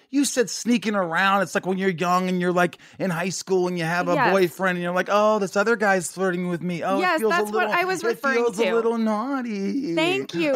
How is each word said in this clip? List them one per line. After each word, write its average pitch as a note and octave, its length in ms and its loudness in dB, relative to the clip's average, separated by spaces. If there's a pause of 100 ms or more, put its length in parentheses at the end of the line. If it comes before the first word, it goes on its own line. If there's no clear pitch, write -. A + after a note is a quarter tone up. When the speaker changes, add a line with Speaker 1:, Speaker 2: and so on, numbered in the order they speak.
Speaker 1:
you C4+ 160 0
said A#3+ 240 0
sneaking G#3+ 460 -2
around. F#3+ 480 2
It's E3+ 120 -4
like F#3+ 100 -2
when F#3 120 -2
you're F#3+ 140 0
young F3+ 360 0
and F3+ 140 0
you're, F3+ 100 0
like, F3 260 2 (220)
in F#3+ 100 -2
high F3 200 -4
school F3+ 400 0
and F3+ 80 -4
you E3 80 -2
have F3 240 -2
a F3 60 4
Speaker 2:
Yes. A#3 180 4
Speaker 1:
boyfriend F#3 420 2
and F3 80 -4
you're F3 100 -2
like, F3+ 160 0
"Oh, G#3+ 300 4
this F#3+ 160 -4
other G#3 220 2
guy's F#3+ 340 0
flirting F3+ 380 -2
with E3+ 120 -4
me. F3 220 -4
Oh, F#3+ 160 0
Speaker 2:
Yes, F4+ 160 2
Speaker 1:
it D#4+ 60 0
feels G#3+ 100 2
Speaker 2:
that's G#4 180 0
Speaker 1:
a - 40 -8
little, F#4 160 0
Speaker 2:
what F4 100 0
I F#4 60 0
was F4+ 180 -4
Speaker 1:
it - 40 0
Speaker 2:
referring C4 360 0
Speaker 1:
feels G#3 140 -2
Speaker 2:
to. G#3+ 120 2
Speaker 1:
a A3+ 60 0
little A#3 220 0
naughty." A3+ 1000 -2
Speaker 2:
Thank F4+ 380 0
you. E4 220 0